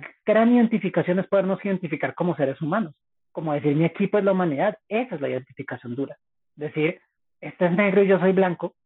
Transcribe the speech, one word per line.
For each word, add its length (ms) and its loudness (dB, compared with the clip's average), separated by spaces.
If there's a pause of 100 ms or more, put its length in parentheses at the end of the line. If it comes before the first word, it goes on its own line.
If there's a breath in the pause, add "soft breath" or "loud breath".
(260)
gran 280 6
identificación 640 2
es 80 -2
podernos 380 0
identificar 500 -4
como 220 -2
seres 240 -2
humanos, 340 -4 (380)
como 220 -4
decir, 200 0
mi 120 2
equipo 320 0
es 60 2
la 80 4
humanidad. 440 0 (120)
Esa 280 -4
es 40 -8
la 100 -4
identificación 680 -10
dura. 200 -8 (380)
Decir, 460 -4 (400)
este 260 -2
es 60 0
negro 300 2
y 40 2
yo 140 4
soy 120 2
blanco 420 -2 (120)